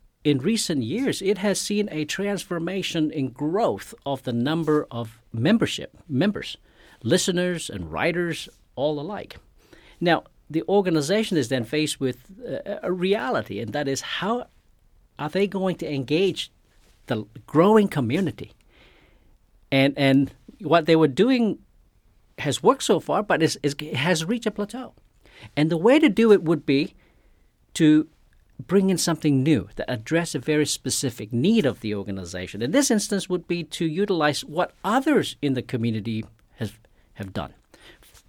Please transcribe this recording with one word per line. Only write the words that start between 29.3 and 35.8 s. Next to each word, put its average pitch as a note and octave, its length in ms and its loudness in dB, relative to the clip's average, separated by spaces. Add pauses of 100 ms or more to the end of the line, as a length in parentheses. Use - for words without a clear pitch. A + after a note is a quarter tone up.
new C#3 320 2
that - 140 -6
address D#3+ 460 -2
a C#3+ 40 -2
very D3+ 260 0
specific B2 640 -6
need E3+ 340 2
of A2+ 160 0
the G#2 120 -4
organization. F#2+ 680 -8
In B2 100 -2
this C#4 180 2
instance G#3 400 -4
would F3+ 180 -4
be E3+ 180 -4
to - 200 -4
utilize D#3+ 580 0
what D#3 300 -4 (100)
others B3+ 580 2
in C#3 120 0
the B2+ 80 -2
community A2 640 -4 (300)